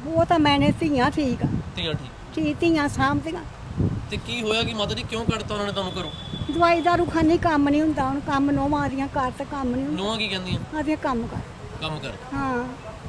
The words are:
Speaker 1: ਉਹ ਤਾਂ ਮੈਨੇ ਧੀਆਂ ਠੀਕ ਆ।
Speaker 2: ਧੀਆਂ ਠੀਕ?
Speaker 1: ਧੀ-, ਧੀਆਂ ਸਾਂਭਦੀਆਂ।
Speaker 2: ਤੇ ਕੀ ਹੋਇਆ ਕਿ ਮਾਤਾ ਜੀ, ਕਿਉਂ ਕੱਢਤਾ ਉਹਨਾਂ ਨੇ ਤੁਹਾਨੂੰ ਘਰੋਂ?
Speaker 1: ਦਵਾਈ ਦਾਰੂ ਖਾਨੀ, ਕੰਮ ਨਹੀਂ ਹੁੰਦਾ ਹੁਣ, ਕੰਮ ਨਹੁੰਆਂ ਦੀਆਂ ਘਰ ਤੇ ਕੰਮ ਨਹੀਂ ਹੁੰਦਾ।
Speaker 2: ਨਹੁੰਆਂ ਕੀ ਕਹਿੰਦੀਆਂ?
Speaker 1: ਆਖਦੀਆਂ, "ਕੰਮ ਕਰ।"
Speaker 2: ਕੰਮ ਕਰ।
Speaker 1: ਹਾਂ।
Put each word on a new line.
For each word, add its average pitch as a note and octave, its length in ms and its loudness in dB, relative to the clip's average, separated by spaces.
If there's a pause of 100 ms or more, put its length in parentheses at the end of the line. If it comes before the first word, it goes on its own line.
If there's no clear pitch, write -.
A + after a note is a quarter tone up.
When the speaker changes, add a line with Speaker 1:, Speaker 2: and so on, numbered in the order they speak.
Speaker 1:
ਉਹ E4 180 4
ਤਾਂ E4+ 140 4
ਮੈਨੇ C#4+ 400 6
ਧੀਆਂ C#4+ 320 4
ਠੀਕ C4+ 320 0
ਆ। - 40 2 (280)
Speaker 2:
ਧੀਆਂ E3 180 -2
ਠੀਕ? - 420 -10
Speaker 1:
ਧੀ-, D4+ 240 0
ਧੀਆਂ D#4+ 280 4
ਸਾਂਭਦੀਆਂ। D4 560 0 (680)
Speaker 2:
ਤੇ G#3 60 -4
ਕੀ A#3 240 -6
ਹੋਇਆ A3 220 2
ਕਿ A#3 100 -2
ਮਾਤਾ G#3 200 0
ਜੀ, A#3 100 -4
ਕਿਉਂ A#3 220 -4
ਕੱਢਤਾ G#3+ 280 0
ਉਹਨਾਂ G#3 140 -2
ਨੇ G3+ 60 -4
ਤੁਹਾਨੂੰ F#3+ 260 -2
ਘਰੋਂ? D#3 120 -6 (420)
Speaker 1:
ਦਵਾਈ E4+ 280 6
ਦਾਰੂ F4 240 4
ਖਾਨੀ, E4 320 4
ਕੰਮ D4 320 4
ਨਹੀਂ D4 120 4
ਹੁੰਦਾ D4+ 220 2
ਹੁਣ, C4+ 160 0
ਕੰਮ C#4 320 2
ਨਹੁੰਆਂ C#4+ 380 2
ਦੀਆਂ C4+ 180 -2
ਘਰ C4 300 0
ਤੇ C#4 140 -6
ਕੰਮ C4 240 -2
ਨਹੀਂ C4+ 100 -2
ਹੁੰਦਾ। C#4+ 180 -2
Speaker 2:
ਨਹੁੰਆਂ A3 140 0
ਕੀ G#3+ 100 -2
ਕਹਿੰਦੀਆਂ? F#3 500 -4
Speaker 1:
ਆਖਦੀਆਂ, D4+ 200 0
"ਕੰਮ B3 300 -2
ਕਰ।" - 100 -6 (440)
Speaker 2:
ਕੰਮ D#3 180 -4
ਕਰ। B2+ 120 -8 (220)
Speaker 1:
ਹਾਂ। C4 300 -2 (460)